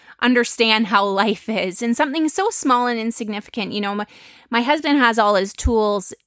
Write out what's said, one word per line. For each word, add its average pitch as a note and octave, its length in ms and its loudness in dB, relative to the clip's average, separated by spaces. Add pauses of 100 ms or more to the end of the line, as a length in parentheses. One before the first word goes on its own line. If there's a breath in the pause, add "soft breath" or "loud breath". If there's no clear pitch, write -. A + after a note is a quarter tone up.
(220 loud breath)
understand A3+ 640 2
how G3+ 180 2
life G3+ 420 0
is. F#3 340 -4
And A#3 140 0
something D#4 320 0
so G4 220 0
small B3 380 0
and A#3 120 -2
insignificant, G#3+ 760 -6
you G#3 80 -4
know, G2+ 140 -4
my, G#2 120 -6 (420 loud breath)
my A#3 120 0
husband C#4+ 380 2
has A#3 200 4
all G#3 160 4
his G3 180 0
tools G#3+ 600 -2 (140)